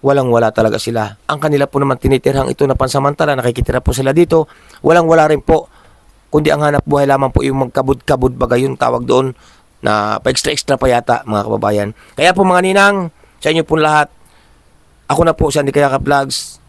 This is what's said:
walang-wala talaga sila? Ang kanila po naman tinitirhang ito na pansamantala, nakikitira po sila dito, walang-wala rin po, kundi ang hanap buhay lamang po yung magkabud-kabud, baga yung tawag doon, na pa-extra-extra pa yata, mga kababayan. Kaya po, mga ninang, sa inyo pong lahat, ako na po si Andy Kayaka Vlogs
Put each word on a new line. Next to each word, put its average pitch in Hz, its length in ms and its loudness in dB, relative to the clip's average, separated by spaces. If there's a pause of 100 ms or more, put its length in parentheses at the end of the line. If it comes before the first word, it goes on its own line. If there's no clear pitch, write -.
walang-wala 127 480 2
talaga 110 240 0
sila? 107 400 -4 (160)
Ang 147 80 -4
kanila 143 240 0
po 139 160 -4
naman 139 160 0
tinitirhang 135 560 0
ito 139 160 0
na 135 80 2
pansamantala, 139 640 -2
nakikitira 120 400 -2
po 123 160 -2
sila 135 160 -2
dito, 160 400 2 (320)
walang-wala 165 480 4
rin 147 80 0
po, - 320 -2 (560)
kundi 151 240 0
ang 147 80 0
hanap 147 240 0
buhay 143 240 0
lamang 139 240 0
po - 80 2
yung 135 300 -2
magkabud-kabud, 131 680 -2
baga 123 240 -2
yung 135 160 -2
tawag 123 320 -2
doon, 131 240 0 (480)
na 107 400 -2
pa-extra-extra 139 560 -2
pa 131 160 0
yata, 120 320 0
mga 107 240 -2
kababayan. 107 420 -2 (300)
Kaya 175 160 2
po, 196 80 2
mga 180 240 2
ninang, 196 440 0 (280)
sa 156 120 -2
inyo 160 120 0
pong 156 200 0
lahat, 151 280 2 (960)
ako - 160 0
na 165 120 2
po - 160 -2
si 151 80 0
Andy 139 120 -2
Kayaka 139 280 0
Vlogs 139 680 -4